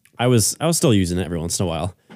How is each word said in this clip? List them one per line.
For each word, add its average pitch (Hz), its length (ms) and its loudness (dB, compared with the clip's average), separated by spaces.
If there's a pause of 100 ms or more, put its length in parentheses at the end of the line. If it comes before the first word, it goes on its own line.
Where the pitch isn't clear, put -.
(180)
I 120 80 0
was, 123 340 2
I 156 60 -2
was 165 100 0
still 127 180 2
using 87 240 2
it 95 60 -2
every 82 140 -6
once 82 220 -4
in 98 40 -2
a 87 40 -2
while. 80 260 -4 (220)